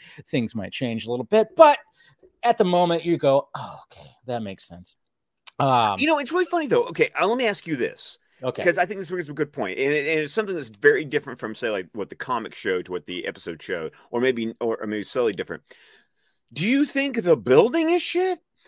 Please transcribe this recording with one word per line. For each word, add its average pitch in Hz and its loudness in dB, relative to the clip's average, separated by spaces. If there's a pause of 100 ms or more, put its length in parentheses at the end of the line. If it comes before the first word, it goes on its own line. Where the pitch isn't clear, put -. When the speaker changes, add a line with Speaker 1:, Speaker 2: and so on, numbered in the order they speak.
(260)
Speaker 1:
things 117 -2
might 92 -6
change 110 -6
a 113 -8
little 123 -4
bit. 214 4
But 294 8 (680)
at 233 2
the 165 2
moment, 175 2
you 170 0
go, 139 2
"Oh, 95 -14 (120)
okay, - -20 (160)
that 120 -6
makes 98 -10
sense." 87 -20 (640)
Um, 117 4
Speaker 2:
You 294 2
know, 311 2
it's 285 -6
really 359 0
funny, 339 -2
though. 143 4
Okay, 165 0 (100)
uh, 175 4
let 233 0
me 254 0
ask 202 -4
you 156 -4
this, - -6 (240)
Speaker 1:
Okay. 127 -4
Speaker 2:
'cause 170 4
I 175 2
think 196 -10
this 160 -14
brings 175 -6
up 147 -14
a - -10
good 147 -4
point, 98 -6
and 139 0
it, 147 0
and 160 0
it's 147 -6
something 202 -4
that's 131 -8
very 143 4
different 135 -6
from, 110 -8
say, 117 -4
like, 95 -4
what 101 -6
the - -16
comic 117 -6
showed 92 -2
to 90 -10
what 90 -8
the 90 -8
episode 87 -10
showed, 82 -6 (180)
or 120 -6
maybe, 117 -2
or, 113 -2
or 110 -6
maybe 104 -4
slightly 120 -2
different. 87 -8 (880)
Do 143 -4
you 277 2
think 277 -2
the 170 6
building 214 6
is 349 2
shit, 359 -2 (280)